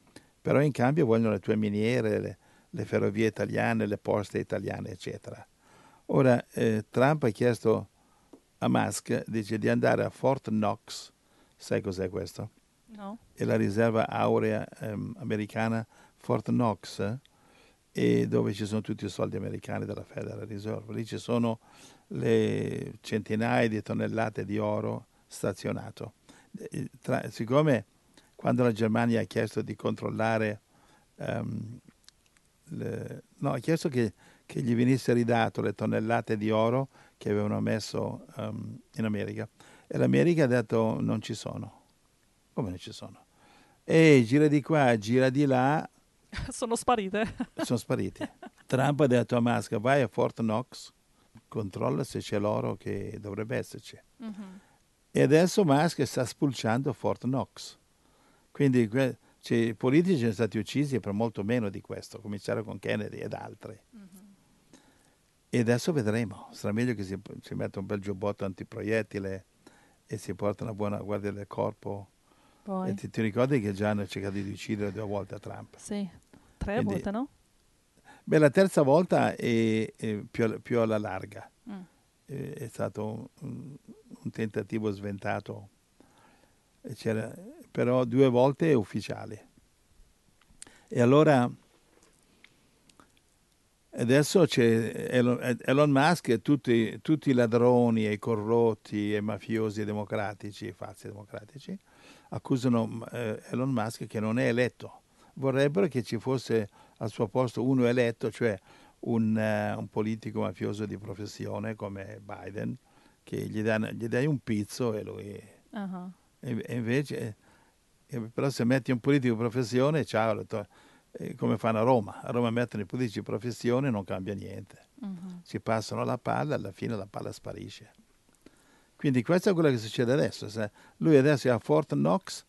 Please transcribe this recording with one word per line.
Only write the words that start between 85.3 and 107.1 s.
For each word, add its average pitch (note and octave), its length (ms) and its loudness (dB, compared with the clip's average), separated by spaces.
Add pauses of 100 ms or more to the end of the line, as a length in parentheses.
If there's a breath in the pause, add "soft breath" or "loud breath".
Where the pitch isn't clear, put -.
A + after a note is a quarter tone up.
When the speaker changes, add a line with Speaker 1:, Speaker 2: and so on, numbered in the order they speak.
Speaker 1:
E A#2+ 80 -10
c'era, A2 400 -4 (360)
però B2 340 2
due B2+ 240 6
volte C#3 460 4
ufficiali. G#2+ 640 -2 (1500 loud breath)
E - 140 0
allora C3 500 8 (2500)
adesso C#3+ 500 6
c'è A2+ 640 2
Elon, B2 500 2
Elon C#3+ 300 4
Musk C#3+ 380 4
e A2+ 140 2
tutti, A#2 580 2
tutti D3+ 300 2
i - 20 6
ladroni A#2+ 760 4
e G#2 60 0
i G2+ 60 -2
corrotti G#2+ 960 0
e G#2 40 0
i G#2 40 -2
mafiosi G#2+ 640 -4
democratici, G#2 880 -6
falsi G#2 340 -14
democratici, G#2 680 -14 (540 loud breath)
accusano, A2+ 800 0
eh, A2 280 -6 (100)
Elon B2 200 -2
Musk A#2 360 -4
che A2 140 -6
non A2 180 -2
è C3 100 2
eletto. A#2 520 -2 (340 soft breath)
Vorrebbero C#3+ 540 2
che B2 140 -2
ci A2+ 160 -4
fosse A2+ 500 0 (300 soft breath)
al A#2 120 -4